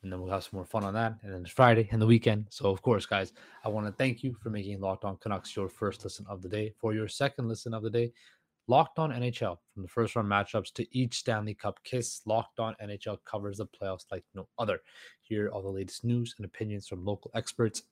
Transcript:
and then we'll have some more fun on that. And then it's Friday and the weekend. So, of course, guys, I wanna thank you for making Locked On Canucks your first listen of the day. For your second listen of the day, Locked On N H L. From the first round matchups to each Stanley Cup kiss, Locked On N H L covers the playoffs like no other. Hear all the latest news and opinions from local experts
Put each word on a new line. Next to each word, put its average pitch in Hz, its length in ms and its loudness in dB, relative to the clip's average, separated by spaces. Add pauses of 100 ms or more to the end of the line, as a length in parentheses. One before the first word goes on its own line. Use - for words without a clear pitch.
and 95 100 -6
then 92 80 -6
we'll 92 120 -4
have 95 120 0
some - 140 -10
more 90 60 -6
fun 104 200 -2
on 98 100 -2
that. 110 280 0
And 101 100 -10
then 90 100 -8
it's 85 100 -12
Friday 117 380 8
and 113 100 2
the 110 60 6
weekend. 110 440 8
So, - 200 0
of 95 120 0
course, 107 240 4
guys, 98 260 0 (320)
I 113 40 -2
wanna 104 240 -2
thank 127 300 0
you 127 200 -2
for 117 80 -6
making 101 300 -6
Locked 95 240 -2
On 98 140 -4
Canucks 98 360 -4
your 98 140 -4
first - 360 -4
listen 101 240 -10
of 98 140 -10
the 92 60 -10
day. 107 300 -4
For 110 160 0
your 110 140 -2
second 135 400 -2
listen 113 260 -6
of 110 80 -6
the 110 80 -2
day, 120 220 0 (540)
Locked 139 320 4
On 160 140 0
N 120 100 -2
H 120 200 -2
L. 90 180 -2 (140)
From 101 80 -10
the 90 60 -10
first 113 280 0
round 107 120 2
matchups 101 460 2
to - 220 -6
each 127 220 0
Stanley 107 360 -2
Cup - 300 -6
kiss, - 400 -4
Locked 110 340 0
On 110 220 -2
N 104 100 -10
H 101 160 -10
L 104 200 -6
covers 101 320 -6
the 107 80 -6
playoffs 95 440 -8
like 90 140 -8 (100)
no 95 140 -12 (100)
other. 104 220 0 (400)
Hear 104 300 -4
all 101 100 -6
the 95 80 -6
latest 95 340 -8
news 120 360 -2
and 101 80 -8
opinions 104 420 -8
from 90 160 -8
local 101 300 -4
experts - 580 -2